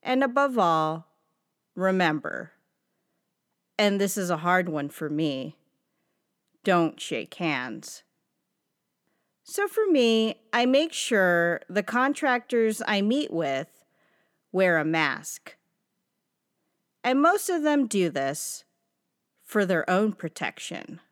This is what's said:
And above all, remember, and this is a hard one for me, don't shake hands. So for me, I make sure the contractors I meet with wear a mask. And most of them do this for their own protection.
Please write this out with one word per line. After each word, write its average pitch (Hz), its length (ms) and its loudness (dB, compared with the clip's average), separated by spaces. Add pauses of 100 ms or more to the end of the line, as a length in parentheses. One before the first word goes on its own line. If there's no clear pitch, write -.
And 262 220 0
above 262 340 0
all, 165 480 2 (680)
remember, 180 760 0 (1300)
and 202 220 2
this 196 160 0
is 185 140 -4
a 165 80 0
hard 180 300 2
one 147 200 -4
for 147 220 -8
me, 147 460 -4 (1080)
don't 170 340 2
shake - 360 -8
hands. 131 680 -6 (1400)
So 403 240 -4
for 427 180 0
me, 226 540 2 (120)
I 240 140 2
make 285 260 2
sure 175 760 2
the 202 140 -2
contractors 240 1040 0
I 202 160 0
meet 247 300 0
with 139 520 -6 (680)
wear 185 280 2
a 151 60 0
mask. 156 720 -2 (1500)
And 262 160 2
most 370 300 2
of 339 120 0
them 294 240 2
do 196 220 0
this 139 560 -6 (800)
for 208 220 0
their 175 240 0
own 202 220 2
protection. - 880 -10 (120)